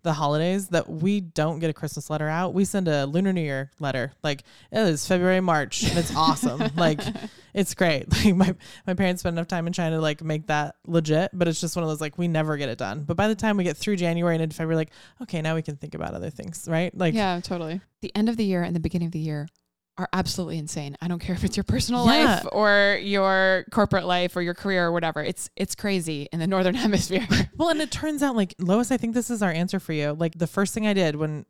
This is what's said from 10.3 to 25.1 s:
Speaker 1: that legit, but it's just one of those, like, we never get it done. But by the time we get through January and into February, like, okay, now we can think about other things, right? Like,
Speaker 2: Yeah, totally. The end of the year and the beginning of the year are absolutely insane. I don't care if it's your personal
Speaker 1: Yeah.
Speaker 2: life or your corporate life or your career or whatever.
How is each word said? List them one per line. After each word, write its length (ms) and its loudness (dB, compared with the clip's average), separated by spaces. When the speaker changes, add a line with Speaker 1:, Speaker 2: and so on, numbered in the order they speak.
Speaker 1:
that 300 -2
legit, 480 2
but 140 2
it's 120 -2
just 160 -4
one 60 -2
of 80 -2
those, 100 -4
like, 180 -6
we 100 0
never 280 0
get 120 -4
it 100 -6
done. 240 -6
But 140 -4
by 120 2
the 60 2
time 220 0
we 80 2
get 120 0
through 200 -2
January 400 2
and 60 0
into 140 -4
February, 200 -2
like, 140 -2
okay, 200 -6
now 140 -2
we 60 -2
can 140 -8
think 180 -14
about 200 -6
other 160 -6
things, 400 -12
right? 260 0
Like, 180 0
Speaker 2:
Yeah, 260 0
totally. 400 -6
The 140 -12
end 140 2
of 80 -2
the 80 0
year 180 2
and 120 -2
the 60 -2
beginning 260 -2
of 60 -6
the 60 -6
year 300 -6
are 160 -6
absolutely 420 -2
insane. 460 -8
I 60 -4
don't 100 -2
care 160 -4
if 100 -2
it's 140 -2
your 60 -2
personal 420 2
Speaker 1:
Yeah. 300 6
Speaker 2:
life 160 -2
or 500 4
your 680 2
corporate 360 2
life 280 0
or 60 -2
your 140 -2
career 320 0
or 60 2
whatever. 300 0